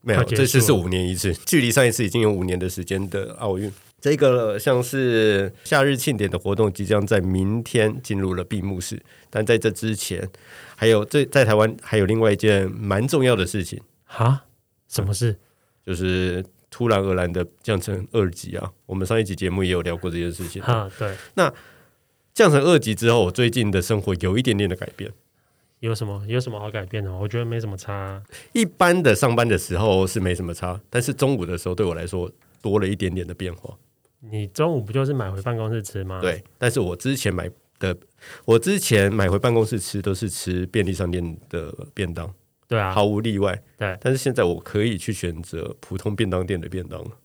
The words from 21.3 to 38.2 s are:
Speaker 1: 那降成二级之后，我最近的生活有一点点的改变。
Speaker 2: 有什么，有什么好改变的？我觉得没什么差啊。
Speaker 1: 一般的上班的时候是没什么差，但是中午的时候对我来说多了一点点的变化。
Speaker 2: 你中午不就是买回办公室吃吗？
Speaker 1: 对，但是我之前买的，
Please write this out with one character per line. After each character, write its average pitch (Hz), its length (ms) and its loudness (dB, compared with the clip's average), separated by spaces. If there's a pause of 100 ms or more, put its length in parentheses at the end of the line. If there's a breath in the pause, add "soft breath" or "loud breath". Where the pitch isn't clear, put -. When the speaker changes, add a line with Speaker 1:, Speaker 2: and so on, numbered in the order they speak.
Speaker 1:
那 170 180 2 (840 loud breath)
降 202 180 6
成 139 100 6
二 160 160 6
级 110 160 2
之 113 160 2
后， 117 140 6
我 90 80 2
最 120 180 2
近 110 220 0
的 92 100 2
生 104 180 0
活 95 200 -2
有 95 180 0
一 127 60 0
点 120 120 2
点 101 140 0
的 90 60 -2
改 - 200 -10
变。 101 140 -10 (720)
Speaker 2:
有 113 160 -4
什 107 100 -6
么， 101 220 -8
有 117 120 -2
什 127 120 -6
么 104 80 -10
好 107 100 -10
改 104 160 -8
变 104 180 -6
的？ 95 80 -6
我 95 160 -6
觉 117 120 -4
得 120 60 -4
没 117 140 -4
什 110 80 -6
么 98 80 -8
差 92 160 -12
啊。 98 300 -8 (320 loud breath)
Speaker 1:
一 233 100 2
般 175 380 4
的 - 140 6
上 117 200 2
班 117 120 4
的 104 100 2
时 85 200 -4
候 95 280 4
是 - 140 -4
没 90 160 0
什 87 100 -6
么 85 80 -6
差， 90 260 -6 (120)
但 120 100 0
是 139 100 -4
中 139 240 2
午 92 80 -4
的 87 140 -6
时 - 100 -8
候 90 60 -2
对 104 100 -2
我 87 120 0
来 82 100 -8
说 87 260 -6 (300)
多 104 180 2
了 95 80 0
一 101 80 0
点 92 180 -2
点 92 120 -6
的 90 80 -12
变 90 200 -8
化。 95 220 -16 (560)
Speaker 2:
你 107 160 -6
中 160 260 0
午 131 80 0
不 104 100 -8
就 135 140 0
是 143 80 -2
买 117 160 -4
回 95 140 -6
办 120 120 -4
公 110 160 -4
室 113 120 -4
吃 98 200 -8
吗？ 92 160 -10
Speaker 1:
对， 87 240 -2 (140)
但 120 140 2
是 131 80 -2
我 87 160 -2
之 135 200 -4
前 107 160 -2
买 87 160 -4 (300)
的， 92 180 -2 (500 loud breath)